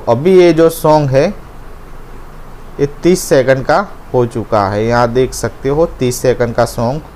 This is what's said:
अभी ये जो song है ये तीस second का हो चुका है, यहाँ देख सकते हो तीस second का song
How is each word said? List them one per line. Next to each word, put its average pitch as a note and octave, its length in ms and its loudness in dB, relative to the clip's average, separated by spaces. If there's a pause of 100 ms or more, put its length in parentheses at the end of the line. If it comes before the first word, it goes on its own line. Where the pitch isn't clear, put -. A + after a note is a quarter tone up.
अभी D3 240 4
ये F3+ 200 8
जो E3 180 4
song D3+ 400 2
है C#3 160 4 (1500)
ये C#3+ 60 0 (180)
तीस F3+ 180 4
second C3 440 2
का F3+ 200 0 (280)
हो B2 140 2
चुका G#2 400 -2
है, G#2 180 -2
यहाँ A#2+ 240 2
देख B2+ 240 0
सकते - 360 -6
हो D#3 200 2
तीस B2 280 -2
second A#2+ 380 0
का A#2 120 2
song A#2+ 340 -4 (140)